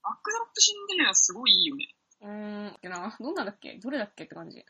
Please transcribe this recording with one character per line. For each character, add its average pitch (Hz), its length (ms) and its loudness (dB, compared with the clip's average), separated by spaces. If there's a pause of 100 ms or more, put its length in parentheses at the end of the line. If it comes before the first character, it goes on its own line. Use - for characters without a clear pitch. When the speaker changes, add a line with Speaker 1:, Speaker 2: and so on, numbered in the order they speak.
Speaker 1:
バ - 80 -4
ッ - 120 -10
ク 427 80 -6
ド 453 80 -2
ロ 466 60 -2
ッ - 20 -20
プ - 140 2
シ 415 100 8
ン 403 160 -10
デ 381 80 -2
レ 320 100 4
ラ 190 80 2
す 185 200 4
ご 233 140 -6
い - 40 6
い 349 120 6
い - 40 4
よ 277 80 -4
ね。 - 180 -10 (280)
Speaker 2:
う 208 40 -18
ー 208 40 -12 (420)
ん、 - 40 -18
っ - 40 -20
て 180 80 -14
な、 180 320 -8
ど 254 120 -8
ん 381 40 -4
な 311 80 -4
ん - 20 -4
だ 202 60 -6
っ - 80 -20
け？ - 180 -16
ど 220 120 -10
れ 285 80 -4
だ 214 80 -2
っ - 100 -20
け - 80 -14
っ 151 40 -14
て - 80 -16
感 165 140 -12
じ。 - 200 -20